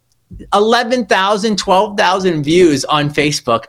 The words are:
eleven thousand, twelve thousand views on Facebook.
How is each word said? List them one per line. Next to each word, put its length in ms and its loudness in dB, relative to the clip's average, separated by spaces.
eleven 540 0
thousand, 520 0
twelve 380 0
thousand 460 0
views 440 2
on 240 -2
Facebook. 580 -2